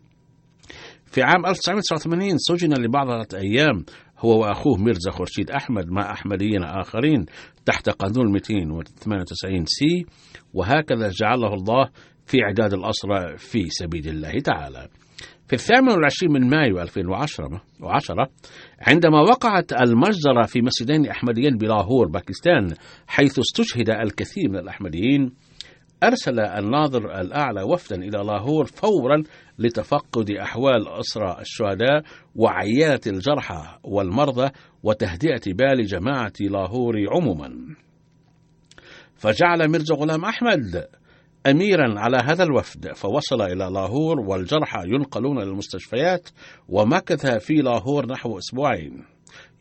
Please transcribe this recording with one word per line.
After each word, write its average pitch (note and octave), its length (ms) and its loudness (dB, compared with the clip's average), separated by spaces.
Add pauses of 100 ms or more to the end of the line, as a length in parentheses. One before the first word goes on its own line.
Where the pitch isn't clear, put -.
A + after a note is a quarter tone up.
(1040)
في - 180 0
عام E3 220 4
ألف F3+ 120 0
وتسعمائة F#3 220 -2
وتسعة E3+ 180 -2
وثمانين E3+ 400 -2
سجن E3+ 360 2
لبضعة A#2+ 600 0
أيام G2+ 520 0 (340)
هو A2+ 220 6
وأخوه G#2+ 360 2
ميرزا F#2+ 340 0
خورشيد F2+ 400 -6
أحمد A2 380 -4
مع G2 220 -2
أحمديين G2 520 -2
آخرين G2 640 0 (400)
تحت - 240 0
قانون G#2 420 0
مئتين G2 400 -2
وثمانية F#2 500 -6
وتسعين F2 440 -4
سي، E3 400 0 (480)
وهكذا A#2 560 0
جعله G#2+ 440 0
الله G#2+ 360 2 (360)
في - 180 2
إعداد G#2 300 2
الأسرى F#2+ 640 -4
في F#2 320 -4
سبيل D#2+ 400 -6
الله D#2 300 -6
تعالى. C#2+ 480 -6 (600)
في - 60 -2
الثامن B3+ 360 4
والعشرين E3 420 2
من B2+ 180 4
مايو B2+ 320 2
ألفين F2 260 -6 (760)
وعشرة، F#2+ 480 -2 (500)
عندما D#3 420 6
وقعت G#3 520 4
المجزرة B2+ 720 4
في A#2+ 160 0
مسجدين B2+ 440 2
أحمديين A#2+ 520 0
بلاهور G#2+ 500 2
باكستان، F#2+ 640 0 (340)
حيث C#3+ 320 2
استشهد A#2+ 500 -2
الكثير A2 600 -2
من F#2+ 100 -4
الأحمديين، G2 720 0 (720)
أرسل F3+ 360 2
الناظر G#2+ 840 0
الأعلى G#2+ 420 -4
وفداً C#3 320 -4
إلى G2 220 -6
لاهور G#2+ 480 -2
فوراً D3+ 580 2 (360)
لتفقد A2+ 720 -2
أحوال A2 560 0
أسرى F#2+ 540 -6
الشهداء A2+ 640 0 (320)
وعيات A2+ 720 2
الجرحى G2 560 -4 (200)
والمرضى A#2+ 680 0 (340)
وتهدئة G#2+ 720 -2
بال B2+ 320 2
جماعة G#2 540 -4
لاهور G2+ 560 -2 (160)
عموماً. D2 640 -2 (1400)
فجعل D#3+ 520 2
ميرزا D#3 280 0
غلام D#3 300 -2
أحمد F#3+ 640 -2 (600)
أميرًا D3 520 4
على B2 180 2
هذا D#3 260 2
الوفد، A2 520 -2
فوصل A#2+ 460 -2
إلى F#2 320 -2
لاهور، C3+ 460 -2
والجرحى F#2+ 640 -4
ينقلون B2+ 520 -2
إلى G2 120 -6
المستشفيات، A#2 800 -4 (400)
ومكث D3 560 2
في B2 280 0
لاهور B2+ 520 0
نحو A#2 320 -8
أسبوعين F#2+ 640 -6 (580)